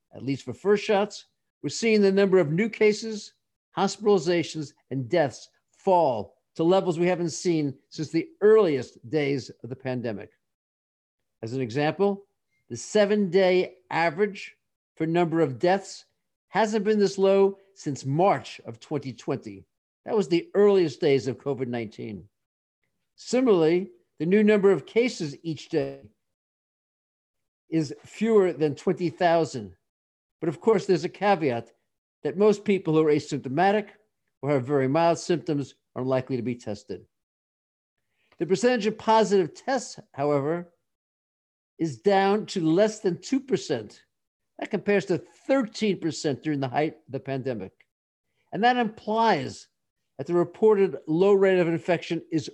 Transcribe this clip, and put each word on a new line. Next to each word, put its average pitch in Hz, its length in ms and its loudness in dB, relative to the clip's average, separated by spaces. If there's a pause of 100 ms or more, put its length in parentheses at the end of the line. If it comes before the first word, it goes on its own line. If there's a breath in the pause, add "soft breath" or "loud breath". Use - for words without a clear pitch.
(140)
at - 80 -18
least 127 220 -6
for 123 80 -8
first 202 320 0
shots, 208 400 -2 (380)
we're 147 80 -6
seeing 214 320 2
the 196 100 4
number 190 260 4
of 156 140 2
new 208 160 0
cases, 214 640 -2 (420)
hospitalizations, 175 1000 0 (160)
and 131 180 -6
deaths 147 400 -2 (220)
fall 151 640 0 (220)
to 165 60 -2
levels 180 360 2
we 175 80 0
haven't 175 240 -2
seen 156 420 -2 (160)
since - 220 -10
the 160 180 -4 (140)
earliest 180 680 2
days 139 420 -2 (120)
of 117 80 -14
the 131 60 -12
pandemic. 113 520 -8 (1120)
As 113 120 -8
an 135 80 -4
example, 156 640 -2 (420)
the 117 80 -12
seven-day 190 1000 2 (140)
average 170 680 -4 (400)
for 160 100 -4
number 165 340 0
of 135 180 -2
deaths 180 460 -2 (440)
hasn't 214 360 -2
been 214 140 2
this 196 180 0
low 196 400 4 (180 loud breath)
since - 300 -10
March 147 640 0
of 117 120 -14
twenty 135 360 -8
twenty. 104 500 -10 (400)
That 233 120 -4
was 196 120 0
the 170 240 0
earliest 190 480 4
days 135 280 2
of 120 100 -4
covid 131 300 -6
nineteen. 113 560 -10 (920)
Similarly, 190 720 2 (300)
the 156 80 -4
new 202 160 4
number 208 300 4
of 151 120 -2
cases 185 600 -2
each 160 240 -10
day 139 320 -4 (1700)
is 151 240 -2 (100)
fewer 202 480 2
than 143 220 -2
twenty 180 360 -2
thousand. 151 680 0 (640)
But 156 80 -6
of 151 120 -6
course, 220 260 2
there's 170 180 0
a 175 40 -4
caveat 156 640 -2 (540)
that 151 120 -6
most 208 280 2
people 180 300 0
who 156 120 4
are 151 60 4
asymptomatic 151 760 0 (520)
or 135 80 -2
have 135 140 0
very 135 240 0
mild 165 320 2
symptoms 143 560 -4 (180)
are 123 80 -8
likely 131 340 -2
to 117 60 -4
be 117 140 -6
tested. 104 460 -12 (1400)
The 175 60 -4
percentage 202 400 0
of 214 120 -4
positive 202 560 2
tests, - 460 -6 (120)
however, 147 560 -2 (1120)
is 147 200 -4
down 196 480 2
to - 140 -6
less 185 380 2
than 180 220 -2
two - 180 -2
percent. 139 640 -6 (560)
That - 120 -12
compares 202 360 0
to 170 160 -2 (240)
thirteen 214 540 0
percent 156 420 -4
during 151 160 -4
the 135 80 -2
height 147 280 -2 (120)
of 117 60 -20
the 131 80 -8
pandemic. 123 500 -8 (800)
And 196 120 -2
that 247 120 2
implies 214 920 -2 (480)
that 135 100 -10
the 170 80 -2
reported 185 600 2 (100)
low 185 280 4
rate 190 260 4
of 165 80 2
infection 165 520 -2 (120)
is 156 220 -2